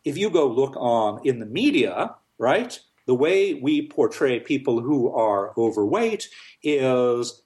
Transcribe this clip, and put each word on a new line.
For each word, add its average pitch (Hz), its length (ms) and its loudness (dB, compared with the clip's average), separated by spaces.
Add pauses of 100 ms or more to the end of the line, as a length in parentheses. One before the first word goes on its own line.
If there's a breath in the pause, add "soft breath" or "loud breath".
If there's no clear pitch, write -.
if 143 120 -4
you 202 120 0
go 165 180 2
look 135 300 0
on 113 480 0
in 127 140 0
the 110 60 -10
media, 135 720 0 (220)
right, 190 420 0 (260)
the 127 80 2
way 180 400 2
we 147 340 -2
portray 127 520 0
people 131 400 -2
who 127 320 0
are 104 460 0
overweight 113 720 0 (340 loud breath)
is 123 840 0